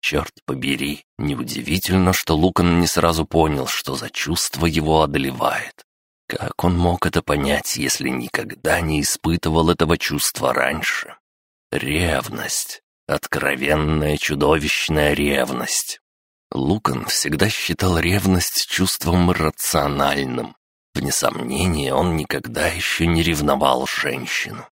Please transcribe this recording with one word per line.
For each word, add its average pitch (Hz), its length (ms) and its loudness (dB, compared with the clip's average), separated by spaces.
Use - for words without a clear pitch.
Чёрт 71 260 -4
побери, 67 600 -4
неудивительно, 90 920 0
что - 240 0
Лукан 87 420 4
не 87 80 4
сразу 82 400 2
понял, 76 400 2
что - 300 -6
за - 120 -10
чувство - 580 -2
его 78 360 4
одолевает. 67 800 -2
Как - 340 -6
он 87 160 2
мог 87 280 2
это 82 160 0
понять, 71 540 0
если 65 320 -2
никогда 64 720 -4
не 78 200 2
испытывал 82 680 2
этого 82 300 4
чувства - 540 -2
раньше? 65 640 -2
Ревность. - 1080 -2
Откровенная, 73 1080 0
чудовищная 73 960 2
ревность. 67 880 -2
Лукан 67 540 -2
всегда - 420 0
считал 90 500 0
ревность 92 680 2
чувством 90 640 2
иррациональным. 69 1200 0
Вне 71 160 -2
сомнения, 69 840 0
он 82 240 2
никогда 78 520 -2
ещё 85 380 -2
не 82 180 4
ревновал 69 640 2
женщину. - 880 -6